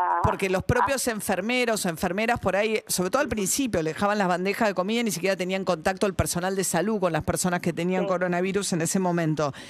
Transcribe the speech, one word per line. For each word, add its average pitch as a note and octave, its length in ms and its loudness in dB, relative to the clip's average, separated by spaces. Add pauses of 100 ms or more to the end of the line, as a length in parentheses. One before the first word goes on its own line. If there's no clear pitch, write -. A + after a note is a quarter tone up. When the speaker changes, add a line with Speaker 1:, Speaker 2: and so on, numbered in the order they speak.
(240)
Speaker 1:
porque F#3 280 0
los F#3 120 0
propios B3 380 2
Speaker 2:
hasta - 80 -2
Speaker 1:
enfermeros A3 760 0
o - 20 -2
enfermeras G3+ 500 -2
por F#3 160 0
ahí, A3 300 0
sobre F3+ 240 -2
todo C4+ 140 0
al C4 40 -4
principio, G#3 540 0
le D#3 120 -2
dejaban G#3 260 2
las F#3+ 80 4
bandejas F#3+ 400 2
de G3 80 0
comida G#3+ 260 0
y - 40 0
ni G#3+ 40 0
siquiera F3+ 260 0
tenían F#3 300 -2
contacto F#3 400 0
el G3 80 2
personal F3 420 0
de F#3+ 80 0
salud G3 360 0
con F3 120 2
las D#3 120 0
personas F3 380 0
que E3+ 120 0
tenían F3+ 300 0
Speaker 2:
Sí. G3 60 -2
Speaker 1:
coronavirus F3+ 640 0
en D#3+ 100 0
ese F#3+ 160 0
momento. D#3+ 520 0 (180)